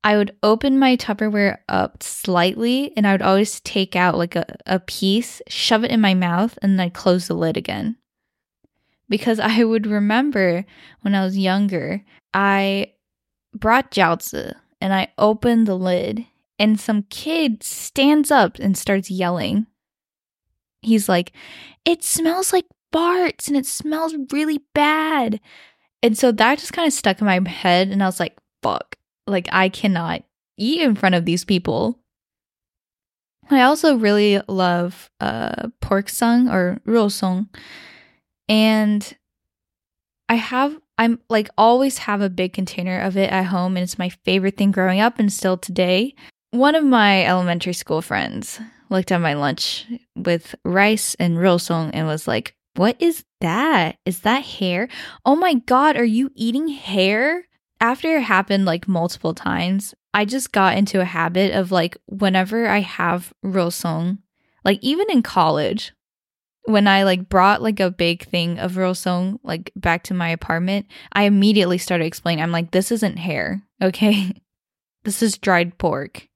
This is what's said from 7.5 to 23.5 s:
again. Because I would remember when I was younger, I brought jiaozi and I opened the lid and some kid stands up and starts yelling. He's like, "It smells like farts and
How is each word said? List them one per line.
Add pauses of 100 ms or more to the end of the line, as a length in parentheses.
again. (1120)
Because
I
would
remember (380)
when
I
was
younger, (280)
I (600)
brought
jiaozi (280)
and
I
opened
the
lid (320)
and
some
kid
stands
up
and
starts
yelling. (1160)
He's
like, (520)
"It
smells
like (260)
farts
and